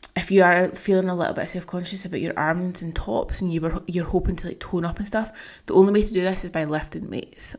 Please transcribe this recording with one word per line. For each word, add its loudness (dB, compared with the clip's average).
if -4
you 8
are 6
feeling 0
a -2
little 0
bit -4
self-conscious -8
about -6
your -4
arms -2
and -8
tops -2
and 0
you 0
were, -2
you're -2
hoping 0
to, -8
like, -10
tone -2
up -4
and -6
stuff, -2
the -6
only 8
way 6
to -2
do 2
this 0
is -10
by -2
lifting -6
weights, -10